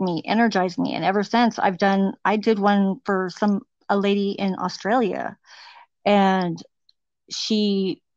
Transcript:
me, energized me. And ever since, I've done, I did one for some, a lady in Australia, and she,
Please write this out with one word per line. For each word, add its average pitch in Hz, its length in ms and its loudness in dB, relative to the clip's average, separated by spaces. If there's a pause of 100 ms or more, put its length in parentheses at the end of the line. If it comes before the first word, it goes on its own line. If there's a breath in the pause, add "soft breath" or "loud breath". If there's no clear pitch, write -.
me, 180 240 -2
energized 202 540 0
me. 170 140 -2
And 165 120 -4
ever 196 180 0
since, 233 360 0
I've 185 200 0
done, 196 340 2 (120)
I 208 120 2
did 214 220 0
one 196 460 2
for 190 260 -2
some, 208 320 -2 (260)
a 202 80 0
lady 202 360 0
in 196 260 -4
Australia, 185 800 -2 (680 loud breath)
and 190 560 2 (720)
she, 202 720 -2 (160)